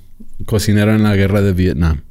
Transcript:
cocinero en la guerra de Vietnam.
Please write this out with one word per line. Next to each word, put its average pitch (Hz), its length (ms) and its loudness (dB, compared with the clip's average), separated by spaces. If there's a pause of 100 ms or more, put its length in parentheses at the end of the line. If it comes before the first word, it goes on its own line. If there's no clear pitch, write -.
(440)
cocinero 104 500 0
en 107 80 2
la 107 140 2
guerra 98 240 2
de 98 120 2
Vietnam. 82 580 0